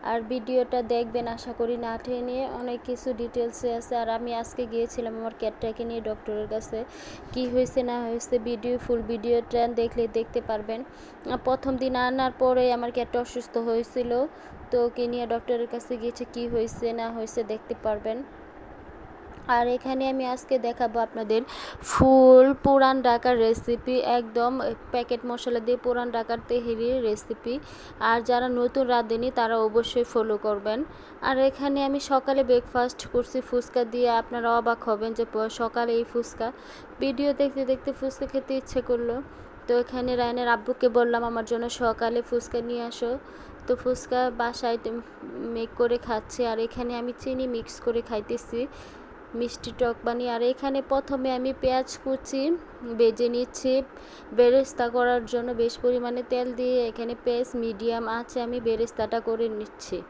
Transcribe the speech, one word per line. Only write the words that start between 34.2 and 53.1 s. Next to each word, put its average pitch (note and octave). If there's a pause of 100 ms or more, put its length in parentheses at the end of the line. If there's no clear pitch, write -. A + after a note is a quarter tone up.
অবাক A#3
হবেন A3
যে A3+
প-, A3
সকালে A#3
এই A#3
ফুচকা। A#3 (520)
ভিডিও C#4
দেখতে C4+
দেখতে C4
ফুচকা C4+
খেতে C4+
ইচ্ছে C4
করলো, A#3+ (480)
তো -
এখানে B3
রায়নের A#3+
আব্বুকে A#3
বললাম A#3
আমার A#3
জন্য A#3
সকালে A#3
ফুচকা A#3+
নিয়ে A#3
আসো, A#3 (540)
তো B3
ফুচকা B3 (100)
বাসায় A#3
তে-, A3+ (500)
মেক A3+
করে A#3+
খাচ্ছে। A3+
আর A3+
এখানে A#3+
আমি A#3+
চিনি C4
মিক্স A#3
করে A#3
খাইতেছি A#3 (720)
মিষ্টি A#3
টক A#3
বানিয়ে। A#3+
আর A#3
এখানে C4+
প্রথমে C4+
আমি B3+
পেঁয়াজ C4
কুচি C4+ (540)
ভেজে A#3